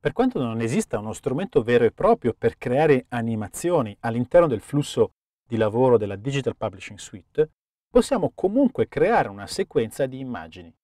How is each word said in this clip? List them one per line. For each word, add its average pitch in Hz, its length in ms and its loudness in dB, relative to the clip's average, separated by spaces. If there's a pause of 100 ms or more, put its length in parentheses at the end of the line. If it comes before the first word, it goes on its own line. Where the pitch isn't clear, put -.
Per 147 120 -2
quanto 240 280 0
non 113 200 -2
esista 120 360 -2
uno 107 140 -6
strumento 143 500 -2
vero 120 220 4
e 110 80 4
proprio 190 420 0
per - 240 -2
creare 135 520 2
animazioni 113 880 -4
all'interno 123 480 2
del 113 140 -2
flusso 139 500 0 (340)
di 117 120 -6
lavoro 113 400 4
della 101 180 -2
Digital 127 400 -4
Publishing 104 420 -10
Suite, - 540 -4 (380)
possiamo 226 440 2
comunque 208 540 0
creare 170 400 0
una 101 180 -12
sequenza 135 600 -4
di 131 140 -10
immagini. 87 540 -12 (100)